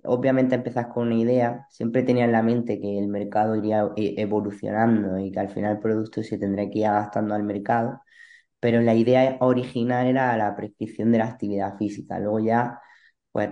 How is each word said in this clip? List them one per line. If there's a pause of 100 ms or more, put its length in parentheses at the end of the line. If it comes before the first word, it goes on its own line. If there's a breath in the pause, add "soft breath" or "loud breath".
obviamente
empiezas
con
una
idea,
siempre
tenía
en
la
mente
que
el
mercado
iría
e-,
evolucionando
y
que
al
final
el
producto
se
tendría
que
ir
adaptando
al
mercado, (600 loud breath)
pero
la
idea
original
era
la
prescripción
de
la
actividad
física.
Luego
ya, (540 loud breath)
pues,